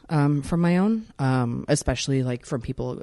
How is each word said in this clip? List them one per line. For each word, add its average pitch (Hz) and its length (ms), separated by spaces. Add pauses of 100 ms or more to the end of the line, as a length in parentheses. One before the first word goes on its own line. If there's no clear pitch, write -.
um, 147 340
from 170 180
my 175 180
own, 220 260 (140)
um, 131 500
especially, 135 540
like, 123 240
from 135 140
people, 127 420